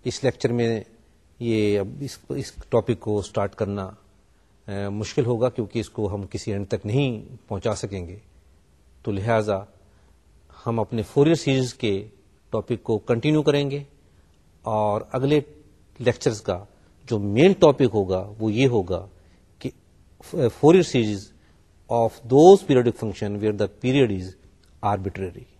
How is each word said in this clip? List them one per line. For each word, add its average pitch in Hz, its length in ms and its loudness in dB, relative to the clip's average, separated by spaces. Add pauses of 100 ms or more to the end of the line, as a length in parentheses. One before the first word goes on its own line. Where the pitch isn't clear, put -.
اس - 200 -8
لیکچر 123 280 -2
میں 117 280 -2 (580)
یہ 107 420 0
اب 98 80 -6 (120)
اس، 139 180 -12 (100)
اس 139 240 -8 (160)
ٹاپک 117 320 0
کو 104 220 -4
سٹارٹ 101 320 -6
کرنا، 101 300 -6
اے، - 1040 -14
مشکل 107 380 -4
ہوگا 120 240 0
کیونکہ 113 280 -6
اس 104 120 -6
کو 101 240 -6
ہم 98 160 -8
کسی 104 220 -8
اینڈ 98 160 -6
تک 104 180 -6
نہیں 123 500 -4 (120)
پہنچا 104 260 -4
سکیں 98 320 -10
گے، 90 120 -16 (840)
تو 113 80 -8
لہذا 104 460 -2 (1080)
ہم 117 140 -2
اپنے 110 220 -4
فورئر 147 320 2
سیریز 131 400 -2
کے 104 340 -4 (420)
ٹاپک 110 320 -6
کو 110 160 -2
کنٹینیو 147 440 0
کریں 143 280 0
گے، 143 120 -8 (800)
اور 107 380 -2 (120)
اگلے 139 280 0 (580)
لیکچرز 117 420 -2
کا 95 240 -6 (460)
جو 110 80 0
مین 110 340 4
ٹاپک 135 420 4
ہوگا 95 440 -2
وہ 110 140 -2
یہ 127 160 2
ہوگا 90 400 -2 (500)
کہ - 120 -10 (680)
Fourier 156 600 4
series 107 260 0 (680)
of 117 180 0 (260)
those 180 240 12 (120)
periodic 120 340 2
function 104 260 -6
where 104 260 -2
the 101 100 0 (200)
period 127 240 2
is 92 160 -6 (640)
arbitrary۔ 95 540 -6 (160)